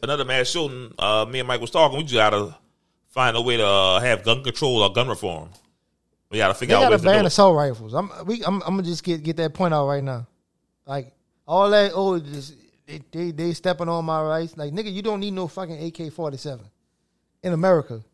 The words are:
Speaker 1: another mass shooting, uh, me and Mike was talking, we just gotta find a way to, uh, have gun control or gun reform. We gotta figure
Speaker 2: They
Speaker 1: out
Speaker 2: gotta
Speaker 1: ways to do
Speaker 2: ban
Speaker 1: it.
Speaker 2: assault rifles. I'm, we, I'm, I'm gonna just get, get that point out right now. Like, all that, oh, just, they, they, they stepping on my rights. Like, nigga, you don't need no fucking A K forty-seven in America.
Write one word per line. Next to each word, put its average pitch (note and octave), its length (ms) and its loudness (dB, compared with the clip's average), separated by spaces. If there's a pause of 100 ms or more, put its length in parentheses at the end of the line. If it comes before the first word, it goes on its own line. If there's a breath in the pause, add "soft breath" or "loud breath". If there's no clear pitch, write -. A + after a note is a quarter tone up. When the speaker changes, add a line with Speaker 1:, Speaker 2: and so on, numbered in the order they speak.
Speaker 1:
another C#3 220 -2
mass B2+ 240 -2
shooting, C3 500 -6
uh, G#2+ 320 0
me C3 80 -6
and B2+ 80 -6
Mike B2 140 -2
was A#2 100 -8
talking, D3 280 4
we D#3+ 40 -2
just C#3 120 -4
gotta G#2+ 420 2 (540)
find B2 260 0
a A#2 40 0
way A#2+ 180 2
to, G#2+ 60 2
uh, G2 360 4
have A#2 240 0
gun A#2+ 180 2
control B2 400 0
or G2 100 2
gun A#2+ 140 0
reform. F2+ 440 -6 (800)
We G#2+ 80 -4
gotta G2 160 2
figure - 200 0
Speaker 2:
They - 40 8
Speaker 1:
out C4+ 80 6
Speaker 2:
gotta A3 80 6
Speaker 1:
ways F#3 80 4
to F3 40 2
do F#3+ 60 6
Speaker 2:
ban G#3 120 4
Speaker 1:
it. F3 40 2
Speaker 2:
assault F#3+ 280 6
rifles. A#2+ 380 -2
I'm, F#3+ 160 -4 (160)
we, A3+ 160 -4
I'm, F3+ 200 -2
I'm F3 140 -2
gonna F#3+ 60 -2
just E3+ 220 -6
get, E3 180 -4
get D#3+ 140 -6
that D#3+ 180 -4
point E3+ 200 0
out C#3+ 120 0
right C#3 160 -2
now. B2 240 -8 (600)
Like, C3+ 260 -10 (340)
all G3 240 2
that, G3+ 240 4
oh, F#3+ 240 0
just, C#3+ 360 -12 (320)
they, D3+ 140 -16 (120)
they, E3+ 180 -6
they E3 220 -4
stepping F3 360 -4
on E3+ 180 -2
my D#3+ 160 -2
rights. D#3+ 340 -4
Like, D3 160 -8
nigga, G#3 200 -6
you G3+ 100 -8
don't G#3 180 -4
need G3+ 140 -6
no F#3 120 -6
fucking E3 340 -10
A E3 120 -8
K D#3+ 180 -10
forty-seven C#3 540 -10 (800)
in F3+ 80 -2
America. D#3 500 2 (120)